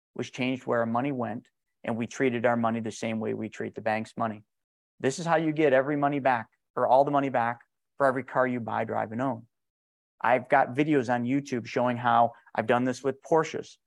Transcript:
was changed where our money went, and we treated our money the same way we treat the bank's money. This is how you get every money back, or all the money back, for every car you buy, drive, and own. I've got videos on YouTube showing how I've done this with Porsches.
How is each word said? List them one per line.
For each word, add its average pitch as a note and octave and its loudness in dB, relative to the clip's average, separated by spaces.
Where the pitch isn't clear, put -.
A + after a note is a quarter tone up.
was B2 -6
changed B2+ -4
where A#2+ 0
our A2+ 0
money A#2+ -2
went, A#2 -6
and A2+ -4
we A2+ -4
treated A#2+ 0
our A#2+ 4
money A2+ 0
the A2 -6
same A2+ -6
way A2 -4
we A2 -8
treat A2 -10
the G#2 -10
bank's A2 -4
money. A2 -6
This C3+ -2
is E3 -8
how E3+ 2
you D#3+ 2
get D3 4
every C3+ 2
money C#3+ 0
back, B2 0
or B2 2
all C3 6
the D3 0
money C#3 2
back, A#2+ 0
for C#3 4
every C3 0
car C3 0
you B2 -2
buy, A2 -4
drive, A2 -4
and A#2 -4
own. B2 -4
I've B2 0
got C3+ 4
videos C#3 2
on A#2+ 0
YouTube B2+ -2
showing B2 0
how A#2+ 2
I've A2 -2
done A#2+ 2
this B2+ -4
with C3+ -4
Porsches. - -2